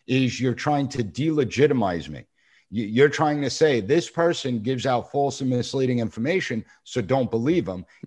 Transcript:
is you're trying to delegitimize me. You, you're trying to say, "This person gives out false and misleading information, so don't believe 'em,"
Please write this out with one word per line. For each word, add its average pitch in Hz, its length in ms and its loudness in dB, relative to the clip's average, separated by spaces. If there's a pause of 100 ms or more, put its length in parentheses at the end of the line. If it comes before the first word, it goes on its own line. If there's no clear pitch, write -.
is 131 340 0
you're 127 120 0
trying 143 360 0
to 127 160 -4
delegitimize 123 1080 0
me. 73 140 -14 (460)
You, 107 160 -4
you're 123 220 6
trying 147 320 0
to 139 80 -2
say, 139 320 4
"This 143 300 0
person 165 500 0
gives 120 240 -2
out 123 260 0
false - 300 -2
and 135 80 -2
misleading 127 520 0
information, 117 640 -4 (200)
so - 180 -6
don't 127 300 0
believe 127 360 0
'em," 92 200 -8 (200)